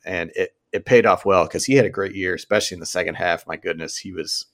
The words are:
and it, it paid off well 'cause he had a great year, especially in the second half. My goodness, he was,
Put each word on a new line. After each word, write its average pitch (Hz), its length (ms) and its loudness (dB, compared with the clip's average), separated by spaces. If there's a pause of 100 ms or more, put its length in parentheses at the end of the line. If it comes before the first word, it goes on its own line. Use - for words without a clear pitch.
and 85 300 -6
it, 90 200 -4 (180)
it 98 140 -6
paid 120 180 8
off 98 220 2
well 92 200 6
'cause - 200 -6
he 131 80 2
had 131 100 6
a 98 60 -2
great 95 240 -6
year, 92 200 -4
especially 98 420 -2
in 85 40 -16
the 80 60 -14
second 87 280 -4
half. 85 320 -2
My 80 100 -8
goodness, 82 420 -8
he - 140 -12
was, 80 420 -8